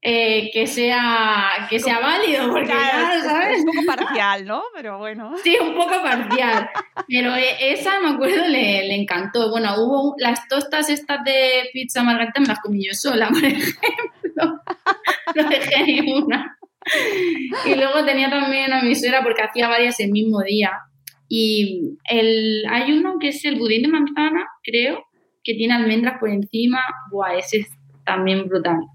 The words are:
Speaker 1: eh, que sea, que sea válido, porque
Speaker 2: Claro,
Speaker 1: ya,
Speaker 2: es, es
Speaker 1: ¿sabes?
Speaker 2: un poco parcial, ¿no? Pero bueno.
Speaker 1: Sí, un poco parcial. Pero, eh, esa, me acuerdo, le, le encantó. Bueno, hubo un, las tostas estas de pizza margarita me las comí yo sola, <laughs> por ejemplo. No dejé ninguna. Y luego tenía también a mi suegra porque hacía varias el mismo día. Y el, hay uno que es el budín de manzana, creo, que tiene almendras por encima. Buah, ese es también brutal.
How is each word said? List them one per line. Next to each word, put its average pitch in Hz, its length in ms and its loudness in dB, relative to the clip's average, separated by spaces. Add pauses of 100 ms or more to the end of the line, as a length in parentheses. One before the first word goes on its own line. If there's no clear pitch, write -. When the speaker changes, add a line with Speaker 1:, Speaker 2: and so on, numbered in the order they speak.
Speaker 1:
eh, 220 480 2
que 220 140 0
sea, 233 800 2 (220)
que 220 80 0
sea 233 220 0
válido, 294 500 2
porque - 160 0
Speaker 2:
Claro, 277 260 2 (160)
Speaker 1:
ya, 349 60 2
Speaker 2:
es, 339 40 2
es 311 60 -4
Speaker 1:
¿sabes? 349 360 2
Speaker 2:
un 311 60 2
poco 320 200 0
parcial, 202 600 0
¿no? 226 160 -4 (120)
Pero 220 240 -12
bueno. 214 340 -10 (120)
Speaker 1:
Sí, 339 160 4
un 330 160 -2
poco 359 260 0
parcial. 240 680 0 (380)
Pero, 247 280 0
eh, 254 200 0 (160)
esa, 392 280 0
me 349 100 2
acuerdo, 311 380 2
le, 208 400 2
le 196 80 -2
encantó. 202 540 -2
Bueno, 220 260 0
hubo 269 340 2
un, 277 80 -10
las 240 300 -2
tostas 294 420 -2
estas 294 340 -4
de 254 480 2
pizza 254 300 -4
margarita 233 380 0
me 269 80 4
las 208 120 -2
comí 202 240 -2
yo 196 100 -6
sola, 220 340 0
<laughs> 233 40 4
por 320 120 4
ejemplo. 320 1160 -2 (760)
No 302 120 2
dejé 277 360 2
ninguna. 269 760 0 (1040)
Y 277 120 4
luego 269 280 2
tenía 269 240 2
también 269 440 0
a 262 100 2
mi 240 140 4
suegra 262 260 2
porque 226 200 0
hacía 233 260 0
varias 240 320 0
el 202 100 0
mismo 214 320 2
día. 202 300 0 (560)
Y 208 680 0 (140)
el, 220 580 2
hay 254 240 0
uno 349 280 0
que 294 80 -2
es 285 160 -6
el 294 140 -2
budín 226 240 0
de 285 60 2
manzana, 311 580 0 (180)
creo, 240 400 -2 (400)
que 226 100 -2
tiene 226 200 0
almendras 233 440 0
por 220 120 -2
encima. 226 500 0 (300)
Buah, 190 260 -2
ese 185 240 -2
es 208 80 -10 (360)
también 190 440 0
brutal. 175 300 0 (160)